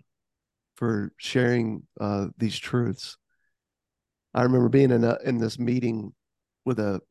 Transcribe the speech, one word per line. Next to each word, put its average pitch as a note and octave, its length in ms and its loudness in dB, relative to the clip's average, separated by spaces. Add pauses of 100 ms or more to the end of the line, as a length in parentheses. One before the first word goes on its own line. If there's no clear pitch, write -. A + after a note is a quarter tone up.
(760)
for A2+ 420 -2
sharing, A#2+ 680 0 (160)
uh, G2+ 280 -2 (100)
these G#2+ 200 -2
truths, - 600 -4 (1160)
I B2 100 2
remember B2 240 4
being C3 240 6
in A#2 120 4
a, A#2 200 2
in B2 140 0
this A2+ 200 -2
meeting A#2 560 -2 (520)
with B2 140 -2
a G2+ 320 -2